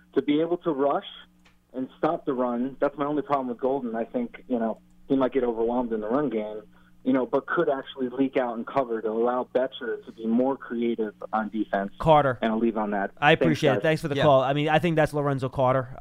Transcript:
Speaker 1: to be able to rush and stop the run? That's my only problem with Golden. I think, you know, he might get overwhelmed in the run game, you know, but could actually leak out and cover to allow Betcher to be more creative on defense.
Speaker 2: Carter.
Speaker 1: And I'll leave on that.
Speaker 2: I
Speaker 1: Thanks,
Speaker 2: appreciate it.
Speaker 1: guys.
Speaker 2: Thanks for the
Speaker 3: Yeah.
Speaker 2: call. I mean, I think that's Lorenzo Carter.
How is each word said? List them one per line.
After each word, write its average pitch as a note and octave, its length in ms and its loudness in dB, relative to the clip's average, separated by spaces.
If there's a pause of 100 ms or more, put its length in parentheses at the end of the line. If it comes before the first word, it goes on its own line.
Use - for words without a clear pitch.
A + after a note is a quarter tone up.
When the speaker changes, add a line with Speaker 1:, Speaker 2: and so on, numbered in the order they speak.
(160)
Speaker 1:
to C#3 60 4
be D3 200 2
able E3 160 0
to E3+ 140 -2
rush C#3+ 340 0 (680)
and C3 140 -6 (100)
stop E3 280 -2
the C#3+ 80 0
run? B2 460 -2
That's C#3+ 180 0
my D3 80 -2
only D3 160 -2
problem C3+ 260 -2
with A#2 120 -6
Golden. B2+ 360 -2
I A2+ 100 -4
think, - 420 -6
you B2 120 0
know, A2 200 -2 (280)
he C#3+ 80 2
might C3 180 2
get C3 100 0
overwhelmed A#2 500 0
in G#2+ 80 -2
the G#2+ 60 -6
run C3+ 220 0
game, G#2+ 320 -6 (420)
you C3 100 2
know, B2+ 120 2
but C3 200 -2
could - 240 0
actually C3+ 400 -4
leak C3 280 -2
out A#2+ 200 0
and A#2 80 -6
cover A#2 360 -2
to A2 80 -2
allow A#2+ 440 0
Betcher A#2+ 520 -2
to B2+ 60 -16
be A2+ 140 -12
more B2+ 320 2
creative A#2 560 -4 (180)
on G#2+ 180 -2
defense. G2+ 500 -2
Speaker 2:
Carter. C#3+ 420 4
Speaker 1:
And A2+ 100 0
I'll A2 80 -2
leave A2+ 180 0
on G#2+ 140 -2
that. G2+ 280 -2
Speaker 2:
I D3 120 6
Speaker 1:
Thanks, D#3+ 100 4
Speaker 2:
appreciate C#3+ 300 2
it. B2+ 40 2
Speaker 1:
guys. G#2 80 -2
Speaker 2:
Thanks D#3 180 0
for E3 60 -4
the D3 80 -4
Speaker 3:
Yeah. C#3 80 2
Speaker 2:
call. C3+ 180 6
I C3 120 0
mean, D3 160 0
I D#3 100 4
think E3 160 0
that's D3+ 180 2
Lorenzo C#3 360 -2
Carter. C3 520 0